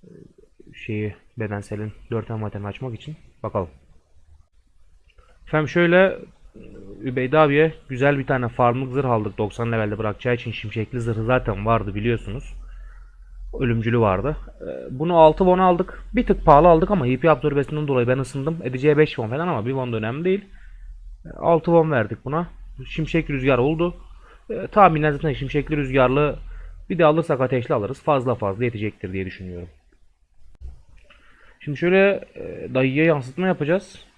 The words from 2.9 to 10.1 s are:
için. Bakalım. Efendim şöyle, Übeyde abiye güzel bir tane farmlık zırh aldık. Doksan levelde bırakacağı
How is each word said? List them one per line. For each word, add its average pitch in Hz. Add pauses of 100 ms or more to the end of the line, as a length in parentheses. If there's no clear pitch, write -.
için. 151 (280)
Bakalım. 95 (1800)
Efendim 151
şöyle, 175 (840)
Übeyde 127
abiye 156 (160)
güzel 139
bir 127
tane 127
farmlık 123
zırh 131
aldık. 107
Doksan 117
levelde 107
bırakacağı 107